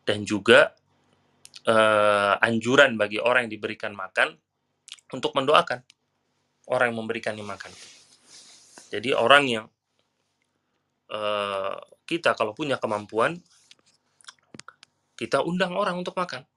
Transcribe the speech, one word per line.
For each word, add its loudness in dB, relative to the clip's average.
Dan -4
juga, 6
eh, 4
anjuran 2
bagi -2
orang 2
yang -10
diberikan -10
makan -4
untuk -4
mendoakan 0
orang 2
yang -6
memberikannya -8
makan. -14
Jadi -4
orang 6
yang, -4
eh, -4
kita 2
kalau -2
punya -4
kemampuan, -2
kita -2
undang -4
orang -4
untuk -8
makan. -8